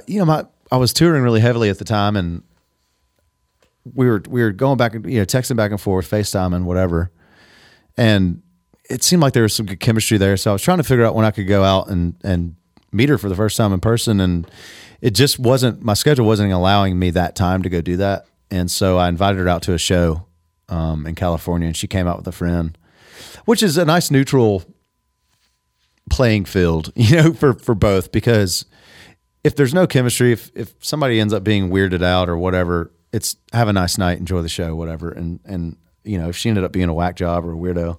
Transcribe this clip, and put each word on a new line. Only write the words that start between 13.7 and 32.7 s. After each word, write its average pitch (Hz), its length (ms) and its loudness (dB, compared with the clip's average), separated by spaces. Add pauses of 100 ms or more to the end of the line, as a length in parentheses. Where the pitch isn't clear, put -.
in 87 80 -2
person. 113 400 0
And 87 280 -2 (520)
it 120 100 0
just 131 280 2
wasn't, 123 440 0
my 107 100 0
schedule 127 320 2
wasn't 104 280 2
allowing 92 460 2
me 92 120 0
that 85 240 -2
time 92 280 0
to 92 60 -4
go 87 120 -2
do 87 160 -4
that. 98 300 -4 (220)
And 90 220 -4
so 92 260 0
I 87 120 2
invited 95 300 0
her 90 100 0
out 85 140 0
to 95 100 -2
a 85 40 0
show, 85 480 0 (440)
um, 80 360 -4
in 82 100 -8
California, 85 520 -2
and 82 80 -6
she - 120 -8
came 90 200 -2
out 87 100 -2
with - 100 -12
a 90 40 -10
friend, 85 460 -4 (680)
which 220 180 2
is 165 160 0
a 180 60 2
nice 165 260 2
neutral 127 540 2 (1500)
playing 110 360 2
field, 82 480 0
<laughs> - 20 -12
you 120 220 4
know, 160 160 6
for, 143 200 2
for - 220 -2
both, 95 360 0
because 104 540 0 (800)
if 147 120 0
there's 135 180 2
no 180 140 2
chemistry, 123 440 2
if, - 240 -4
if 104 240 -12
somebody 135 400 -2
ends 104 140 0
up 98 100 -4
being 98 260 0
weirded 92 340 0
out 90 260 2
or 85 80 -2
whatever, 87 540 -2 (200)